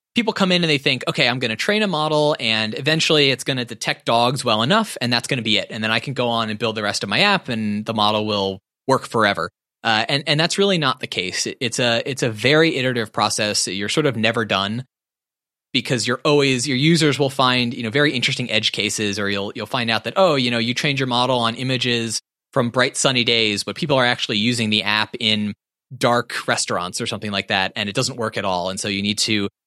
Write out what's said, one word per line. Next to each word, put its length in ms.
people 200
come 180
in 100
and 80
they 60
think, 320
"Okay, 180
I'm 120
gonna 180
train 260
a 60
model, 500
and 400
eventually 520
it's 140
gonna 200
detect 400
dogs 400
well 180
enough, 380
and 100
that's 160
gonna 140
be 160
it. 140
And 120
then 80
I 100
can 120
go 160
on 220
and 80
build 180
the 60
rest 200
of 60
my 120
app, 280
and 380
the 80
model 320
will 340
work 220
forever." 420
Uh, 280
and, 160
and 120
that's 200
really 180
not 240
the 60
case. 400
It, 140
it's 180
a, 260
it's 180
a 60
very 480
iterative 340
process. 560
You're 220
sort 160
of 100
never 300
done, 400
because 340
you're 180
always, 440
your 80
users 420
will 120
find, 440
you 80
know, 80
very 220
interesting 360
edge 220
cases, 480
or 100
you'll, 280
you'll 100
find 240
out 140
that, 120
oh, 200
you 160
know, 60
you 160
trained 260
your 80
model 320
on 160
images 640
from 180
bright 260
sunny 280
days, 400
but 100
people 220
are 80
actually 340
using 320
the 140
app 340
in 340
dark 500
restaurants 540
or 80
something 240
like 160
that, 260
and 140
it 60
doesn't 220
work 200
at 80
all. 260
And 80
so 80
you 160
need 160
to 300